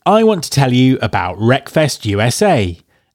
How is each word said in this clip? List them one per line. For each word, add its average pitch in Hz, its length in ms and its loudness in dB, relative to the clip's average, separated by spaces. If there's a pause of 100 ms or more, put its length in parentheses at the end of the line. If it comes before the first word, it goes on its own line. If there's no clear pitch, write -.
I 214 180 2
want 214 200 0
to - 80 -10
tell 139 200 0
you 127 300 2
about 92 380 -4
Wreckfest 131 680 -2
U 101 160 -2
S 123 220 -2
A, 110 360 0 (360)